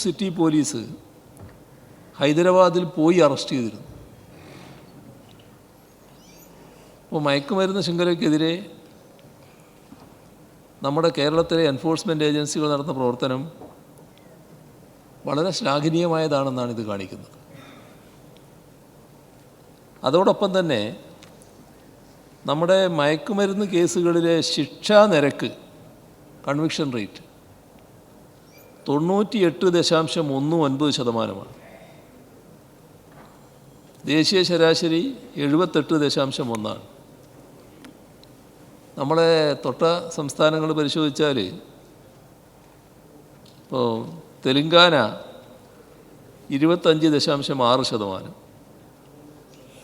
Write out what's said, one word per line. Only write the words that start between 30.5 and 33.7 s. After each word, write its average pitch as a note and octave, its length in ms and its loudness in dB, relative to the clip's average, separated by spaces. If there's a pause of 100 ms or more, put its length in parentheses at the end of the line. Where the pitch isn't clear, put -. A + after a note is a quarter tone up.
ഒൻപത് C#3 320 0
ശതമാനമാണ്. A2+ 560 -4 (2500)